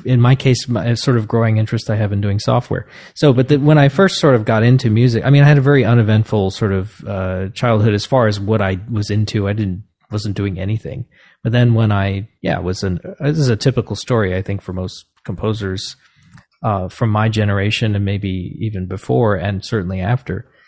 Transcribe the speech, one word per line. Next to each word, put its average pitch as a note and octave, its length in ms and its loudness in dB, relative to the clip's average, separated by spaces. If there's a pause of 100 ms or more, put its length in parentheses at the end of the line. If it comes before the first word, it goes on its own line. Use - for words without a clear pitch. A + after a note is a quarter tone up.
in A#2+ 160 2
my B2 140 6
case, C3 340 0
my, A2 200 -2
a A#2 80 0
sort B2 200 0
of A2 100 0
growing A2+ 300 0
interest A2 320 -2
I A2 80 0
have G#2+ 160 -2
in G2+ 80 -2
doing G2+ 180 0
software. - 480 -2 (280)
So, - 180 4
but B2 160 2
the, D3 80 2
when D3 220 4
I C#3 100 6
first F#3+ 320 2
sort D3 140 4
of A2 100 2
got A2 180 2
into B2 280 4
music, A#2 340 2
I C3+ 60 2
mean, C#3+ 120 6
I C#3+ 60 8
had D3 80 6
a C#3 60 2
very C3+ 240 4
uneventful G#2+ 640 2
sort G2+ 220 -2
of, F#2+ 340 -6
uh, F#2+ 480 -6
childhood A2+ 400 2
as G#2 100 -2
far B2+ 220 2
as G#2 120 0
what G#2 220 0
I F#2+ 180 0 (120)
was G#2 180 -4
into. G#2 400 0
I G2+ 60 -2
didn't, G2+ 300 -4 (260)
wasn't G#2 260 -6
doing G2 240 -4
anything. G2+ 460 -6 (360)
But A#2 100 -4
then A#2+ 200 4
when A2 200 2
I, G2 360 -2 (140)
yeah, - 160 -4
was F2+ 240 -6
an, F2+ 180 -4 (200)
this D3+ 180 -2
is C#3 100 2
a A#2 80 2
typical G#2+ 400 -2
story, G2+ 400 -2
I F#2+ 60 -4
think, G2 180 -6
for - 140 -10
most F#2 320 -8 (180)
composers, G2+ 720 -6 (640)
uh, F#2+ 260 -2
from - 200 -4
my G#2+ 220 0
generation G#2 680 0
and G2 80 -2
maybe G2 560 -6
even G2+ 260 -6
before G#2+ 500 0
and F#2+ 280 -4
certainly F#2+ 360 -4
after. G2 460 -4 (220)